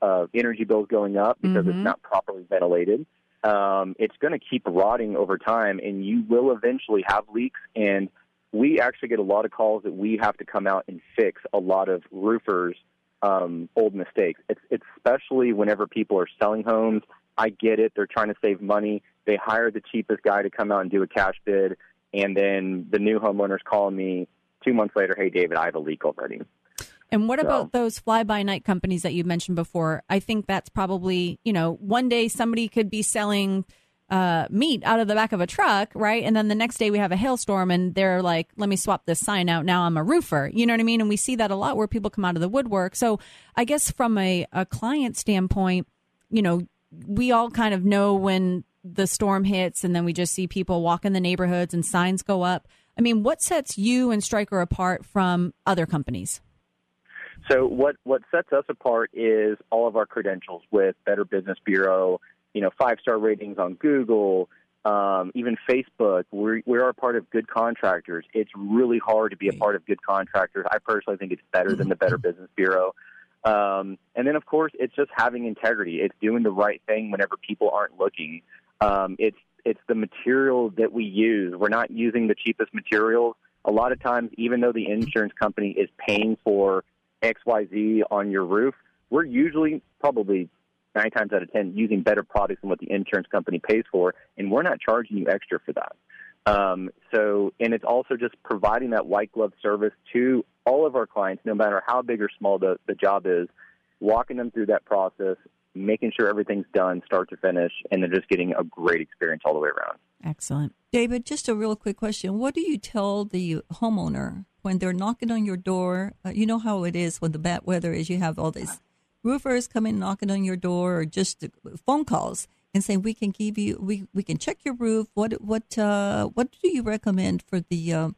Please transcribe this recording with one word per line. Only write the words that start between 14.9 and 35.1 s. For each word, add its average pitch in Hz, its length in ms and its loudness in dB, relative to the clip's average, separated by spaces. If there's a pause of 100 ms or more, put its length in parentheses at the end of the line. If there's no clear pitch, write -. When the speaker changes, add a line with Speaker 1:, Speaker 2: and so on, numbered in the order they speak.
Speaker 1:
especially 127 560 0
whenever 104 340 2
people 104 320 0
are 87 80 2 (140)
selling 107 240 0
homes. 110 380 2 (340)
I 110 140 0
get 110 280 2
it. 110 160 4
They're 101 120 0
trying 107 220 -2
to 104 140 -4
save 101 200 0
money. 104 400 0 (240)
They 104 100 2
hire 110 340 0
the 104 120 -8 (100)
cheapest 110 300 -2
guy 101 200 2
to 98 80 -2
come 104 220 -2
out 101 80 2
and 92 100 -4
do 98 120 2
a 92 40 0
cash 95 280 0 (100)
bid. 95 320 2 (380)
And 98 200 0
then 95 560 0
the 104 80 2
new 107 220 2
homeowner's 101 440 0
calling 101 300 2
me 92 340 -4 (360)
two 127 80 2
months 107 240 2
later, 95 200 2
"Hey, 95 120 0
David, 85 300 0
I 82 80 0
have 82 80 -4
a 82 40 -4
leak 78 280 -6
already." - 340 -6 (720)
Speaker 2:
And 220 180 0
what 254 120 -2
Speaker 1:
So 302 60 0
Speaker 2:
about 262 260 0
those 233 260 -2
fly-by-night 208 680 0
companies 185 360 0
that 156 120 -2
you 170 100 0
mentioned 170 320 -2
before? 165 540 -2
I 196 100 2
think 214 260 -4
that's 196 220 -4
probably, 180 760 -2
you 220 120 0
know, 165 260 2
one 233 300 0
day 233 180 2
somebody 226 400 -2
could 214 220 0
be 214 100 -4
selling, 202 640 0 (460)
uh, 180 400 2
meat 262 340 2
out 226 160 4
of 214 80 0
the 214 60 2